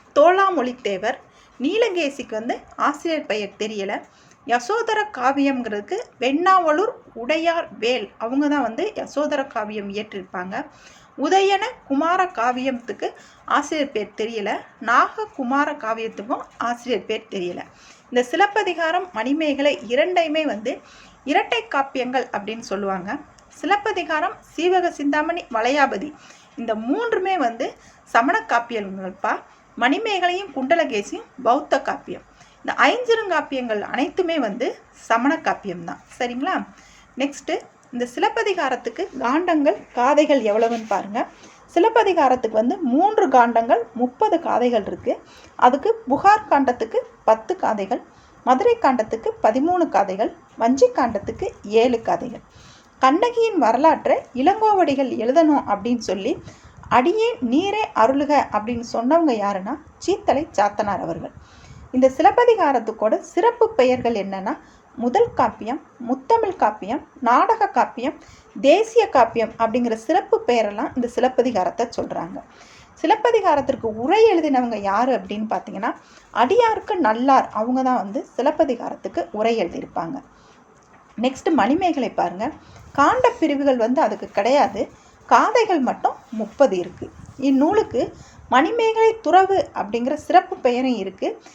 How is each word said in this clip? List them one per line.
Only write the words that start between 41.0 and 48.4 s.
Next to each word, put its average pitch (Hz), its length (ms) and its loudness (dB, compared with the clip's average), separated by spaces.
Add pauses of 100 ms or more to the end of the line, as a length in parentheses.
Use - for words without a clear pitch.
சிலப்பதிகாரத்துக்கு 339 920 2
வந்து 240 200 0
மூன்று 359 520 2
காண்டங்கள், 240 540 4 (100)
முப்பது 320 460 0
காதைகள் 226 480 0
இருக்கு. - 340 -4 (340)
அதுக்கு 277 400 2 (120)
புகார் 392 420 4
காண்டத்துக்கு 269 500 0 (260)
பத்து 220 300 2
காதைகள், 214 460 -4 (420)